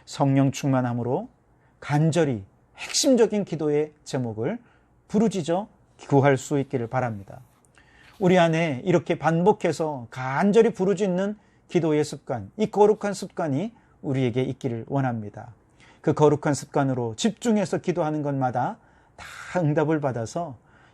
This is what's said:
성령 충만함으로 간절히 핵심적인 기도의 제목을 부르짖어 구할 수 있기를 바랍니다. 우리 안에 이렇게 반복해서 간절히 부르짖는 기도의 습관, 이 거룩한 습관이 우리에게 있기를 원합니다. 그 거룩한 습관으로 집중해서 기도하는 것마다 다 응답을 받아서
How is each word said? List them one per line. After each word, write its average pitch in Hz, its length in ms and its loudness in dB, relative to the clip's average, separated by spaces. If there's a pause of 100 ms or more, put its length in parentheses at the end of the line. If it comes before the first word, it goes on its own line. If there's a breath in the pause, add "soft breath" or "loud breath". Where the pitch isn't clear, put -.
성령 135 480 2
충만함으로 127 760 -2 (520 soft breath)
간절히 147 640 0 (320)
핵심적인 214 680 2
기도의 151 480 -2 (120)
제목을 123 540 -4 (500 soft breath)
부르짖어 190 600 0 (400)
구할 139 280 6
수 143 240 -4
있기를 127 260 -4
바랍니다. 117 540 -6 (800 soft breath)
우리 180 200 4
안에 160 460 2
이렇게 175 340 2
반복해서 160 920 0
간절히 180 640 2
부르짖는 190 640 -2 (320 soft breath)
기도의 151 360 2
습관, 123 520 -8
이 214 140 -2
거룩한 202 440 2
습관이 180 580 -4 (300 soft breath)
우리에게 131 400 0
있기를 127 460 -6
원합니다. 117 640 -6 (480 soft breath)
그 151 140 0
거룩한 147 400 4
습관으로 123 600 -2
집중해서 208 640 0
기도하는 151 440 -2
것마다 135 560 -2 (380 soft breath)
다 - 440 -8
응답을 151 400 2
받아서 131 560 -6 (380 soft breath)